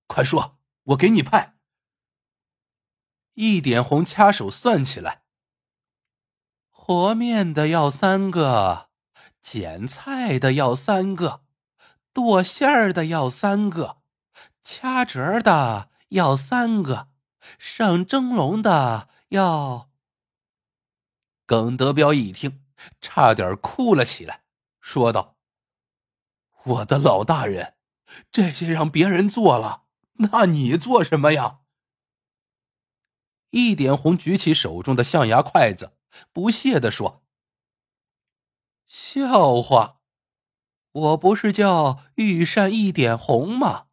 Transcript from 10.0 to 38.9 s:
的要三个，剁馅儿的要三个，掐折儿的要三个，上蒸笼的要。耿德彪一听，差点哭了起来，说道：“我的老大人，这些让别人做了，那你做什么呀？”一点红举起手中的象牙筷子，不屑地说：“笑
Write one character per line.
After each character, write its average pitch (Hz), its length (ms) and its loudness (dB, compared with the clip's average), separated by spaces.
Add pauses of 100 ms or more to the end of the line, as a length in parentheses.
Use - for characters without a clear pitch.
的 131 140 2
要 135 200 0
三 190 420 -2
个， 165 280 -6 (680)
剁 226 280 2
馅 269 260 -2
儿 233 240 4
的 160 160 -4
要 156 220 -2
三 202 400 -2
个， 160 320 -10 (640)
掐 254 420 -4
折 127 160 -8
儿 190 180 -2
的 139 520 2 (180)
要 160 260 2
三 226 460 -2
个， 131 280 -6 (500)
上 185 440 0
蒸 254 260 -2
笼 208 320 -2
的 135 480 0 (200)
要。 156 640 -2 (1500)
耿 113 300 0
德 131 160 0
彪 147 220 2
一 113 180 -2
听， 135 320 -12 (380)
差 117 320 2
点 98 240 -4
哭 240 360 -2
了 127 120 2
起 - 180 -10
来， - 200 -18 (360)
说 120 320 -2
道 - 260 -6 (1300)
：“我 120 200 -2
的 135 120 0
老 110 260 2
大 139 220 -2
人， 90 300 -8 (560)
这 185 200 2
些 165 180 -6
让 160 200 -2
别 156 200 2
人 190 180 2
做 196 300 4
了， - 300 -8 (260)
那 214 320 2
你 151 320 0
做 240 260 0
什 151 160 0
么 151 140 4
呀？” 131 260 -4 (1900)
一 233 220 2
点 139 220 2
红 160 220 2
举 180 200 -2
起 - 160 0
手 87 300 -4
中 135 120 0
的 123 80 0
象 131 240 2
牙 117 140 4
筷 120 320 2
子， - 240 -16 (360)
不 202 180 -2
屑 233 260 0
地 117 140 0
说 - 320 -8 (1600)
：“笑 190 760 0